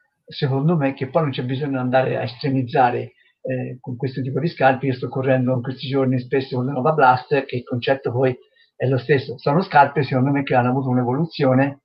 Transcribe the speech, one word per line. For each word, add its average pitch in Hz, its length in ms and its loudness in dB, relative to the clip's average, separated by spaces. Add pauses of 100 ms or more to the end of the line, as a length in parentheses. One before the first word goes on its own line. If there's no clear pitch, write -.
(260)
secondo 143 500 0
me, 139 200 0
che 131 120 -6
poi 170 140 0
non 143 100 0
c'è 135 120 -4
bisogno 135 300 -4
di 131 40 -2
andare 127 400 0
a - 60 -4
estremizzare, 120 880 -2 (300)
eh, 127 360 -6
con 127 160 -12
questo 127 280 -6
tipo 131 160 -4
di 151 80 0
scarpe. 135 400 0
Io 131 60 0
sto 127 140 -8
correndo 131 460 0
in 123 80 -2
questi 127 260 -8
giorni 131 320 0
spesso 131 360 -4
con 123 100 -2
le 135 60 -4
Nova 143 220 0
Blast, 135 520 2
che - 120 -6
il 120 60 -8
concetto 135 480 -2
poi 127 240 2 (400)
è 131 120 -2
lo 131 100 2
stesso. 123 400 -2
Sono 143 240 0
scarpe, 143 400 4
secondo 135 300 2
me, 139 100 0
che 139 140 -2
hanno 123 140 2
avuto 131 200 0
un'evoluzione 131 960 0